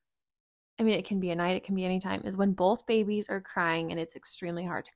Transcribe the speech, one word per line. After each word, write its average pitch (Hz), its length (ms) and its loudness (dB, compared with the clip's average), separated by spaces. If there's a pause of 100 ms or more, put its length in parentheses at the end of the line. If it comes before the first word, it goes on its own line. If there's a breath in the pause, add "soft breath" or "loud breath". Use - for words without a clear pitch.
(800)
I 226 40 0
mean, 214 160 6
it 190 80 -4
can 196 140 -2
be 180 100 0
a 170 60 -2
night, 175 200 2
it - 80 -6
can 196 120 -2
be 185 80 0
any 185 160 0
time, 190 240 -4
is 190 120 -6
when 196 160 4
both 190 340 2
babies 208 440 2
are 196 100 -2
crying 165 520 -2
and 165 80 -4
it's 165 160 -8
extremely 170 500 -6
hard 175 200 -4
to - 100 -20